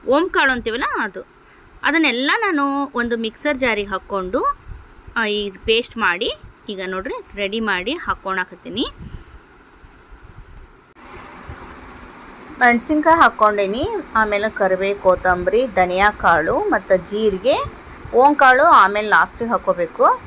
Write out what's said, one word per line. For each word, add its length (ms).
ಓಂ 200
ಕಾಳು 240
ಅಂತೀವಲ್ಲ 320
ಅದು, 200
ಅದನ್ನೆಲ್ಲ 540
ನಾನು 580
ಒಂದು 220
ಮಿಕ್ಸರ್ 420
ಜಾರಿಗೆ 320
ಹಾಕ್ಕೊಂಡು, 640
ಆ, 80
ಈ 260
ಪೇಸ್ಟ್ 480
ಮಾಡಿ 320
ಈಗ 180
ನೋಡ್ರಿ 380
ರೆಡಿ 240
ಮಾಡಿ 320
ಹಾಕ್ಕೊಳಕತ್ತೀನಿ. 920
ಮೆಣಸಿನ್ಕಾಯಿ 560
ಹಾಕ್ಕೊಂಡೇನಿ, 720
ಆಮೇಲೆ 340
ಕರಿಬೇವು, 520
ಕೊತ್ತಂಬರಿ, 640
ಧನಿಯಾ 440
ಕಾಳು 480
ಮತ್ತು 380
ಜೀರಿಗೆ, 680
ಓಂ 200
ಕಾಳು 300
ಆಮೇಲೆ 440
ಲಾಸ್ಟಿಗೆ 420
ಹಾಕ್ಕೋಬೇಕು. 760